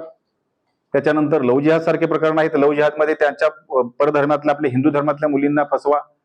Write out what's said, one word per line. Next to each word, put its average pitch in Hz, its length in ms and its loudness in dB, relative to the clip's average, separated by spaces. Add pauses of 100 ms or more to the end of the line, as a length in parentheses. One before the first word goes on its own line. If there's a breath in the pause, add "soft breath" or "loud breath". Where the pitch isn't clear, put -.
(920)
त्याच्यानंतर 151 500 0
लव्ह 127 180 2
जिहाद 156 200 2
सारखे 160 260 -2
प्रकरण 156 320 0
आहेत, 156 160 0
लव्ह 147 200 2
जिहादमध्ये 151 400 0
त्यांच्या, 151 340 0
अ, - 340 -4
परधर्मातल्या, 143 720 0
आपल्या 147 160 -4
हिंदू 135 200 0
धर्मातल्या 147 380 -2
मुलींना 143 440 0
फसवा 143 260 0 (260)